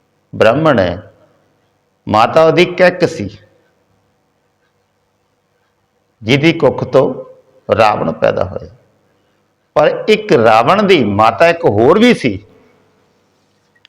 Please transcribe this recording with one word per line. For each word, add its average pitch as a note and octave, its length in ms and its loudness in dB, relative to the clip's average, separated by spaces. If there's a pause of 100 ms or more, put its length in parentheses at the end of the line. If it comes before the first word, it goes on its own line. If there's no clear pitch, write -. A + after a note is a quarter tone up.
(340)
ਬ੍ਰਾਹਮਣ A#2+ 440 0
ਹੈ, F2+ 340 -4 (960)
ਮਾਤਾ B2+ 360 2
ਉਹਦੀ D#3+ 200 2
ਕਿੱਕ F3 440 -2
ਸੀ, - 300 -10 (2750)
ਜਿਹਦੀ C#3 300 0
ਕੁੱਖ C#3+ 320 -2
ਤੋਂ C3 400 -2 (500)
ਰਾਵਣ G#2+ 380 0
ਪੈਦਾ A2 320 -4
ਹੋਇਆ। - 320 -16 (1000)
ਪਰ - 340 0
ਇੱਕ G#3+ 240 0
ਰਾਵਣ B2 500 2
ਦੀ F3+ 220 2
ਮਾਤਾ A2 440 2
ਇੱਕ E3+ 160 -4
ਹੋਰ B2+ 340 2
ਵੀ A#3+ 160 4
ਸੀ, G2+ 300 -6 (1400)